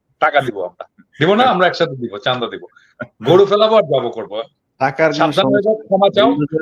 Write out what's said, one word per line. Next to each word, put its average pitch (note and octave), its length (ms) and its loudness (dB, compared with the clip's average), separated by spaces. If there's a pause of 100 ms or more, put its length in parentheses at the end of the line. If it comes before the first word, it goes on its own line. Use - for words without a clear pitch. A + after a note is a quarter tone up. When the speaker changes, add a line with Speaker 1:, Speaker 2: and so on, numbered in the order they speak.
(200)
Speaker 1:
টাকা D3 220 2
দিব G2+ 240 -6
আমরা, - 200 -14 (340)
দিব E3+ 140 2
না, A#3 100 2
আমরা F#3 240 2
একসাথে D#3 240 -4
দিব, A#2+ 260 -10
চাঁদা A#2+ 300 -4
দিব। F#2+ 180 -14 (600)
গরু F#3 200 6
ফেলাবা A3 320 2
আর G3 60 4
জব C3+ 260 -2
করবো। G#2+ 340 -10 (340)
Speaker 2:
টাকার C#3+ 340 0
কোনো D#3 220 -2
Speaker 1:
সাবধান F#3 120 2
হয়ে G3+ 180 2
যাও, G#3+ 100 0
Speaker 2:
সমস্যা G#3+ 100 -8
Speaker 1:
ক্ষমা G3 260 2
চাও। G3+ 360 2 (160)